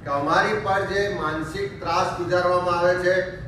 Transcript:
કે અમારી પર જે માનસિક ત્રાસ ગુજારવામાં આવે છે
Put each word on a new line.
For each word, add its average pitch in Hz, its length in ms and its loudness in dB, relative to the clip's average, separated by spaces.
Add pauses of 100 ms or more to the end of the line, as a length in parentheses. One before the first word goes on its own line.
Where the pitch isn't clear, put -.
કે 147 80 -4
અમારી 185 520 2
પર 196 240 0
જે 196 240 0
માનસિક 160 580 -4 (120)
ત્રાસ 175 360 0
ગુજારવામાં 180 600 2
આવે 180 240 4
છે 185 120 4 (320)